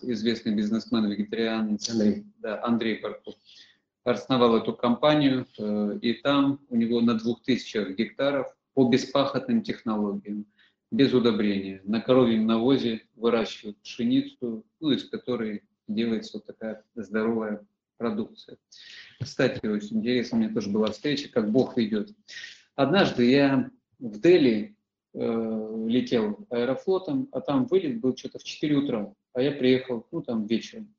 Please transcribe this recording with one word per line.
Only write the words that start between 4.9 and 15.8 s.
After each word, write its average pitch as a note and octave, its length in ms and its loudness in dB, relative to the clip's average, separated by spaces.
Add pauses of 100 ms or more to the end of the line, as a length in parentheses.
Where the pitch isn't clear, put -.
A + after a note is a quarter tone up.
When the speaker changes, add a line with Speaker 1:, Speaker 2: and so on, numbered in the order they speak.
Speaker 1:
э, G#2 440 -2
и A#2+ 120 0
там C#3 540 0
у B2 80 -2
него A#2 240 2
на A#2+ 140 4
двух A2+ 280 -2
тысячах G#2 540 -2
гектаров C3+ 500 -2 (280)
по B2+ 140 4
беспахотным B2 760 0
технологиям, G#2 840 -4 (440)
без B2 240 4
удобрения, G2+ 680 0
на A2 160 -2
коровьем A#2 460 4
навозе A2+ 560 0 (140)
выращивают A2+ 680 -2
пшеницу, B2 840 -4 (160)
ну, D3+ 100 0
из A#2 140 0
которой A2 580 -6 (260)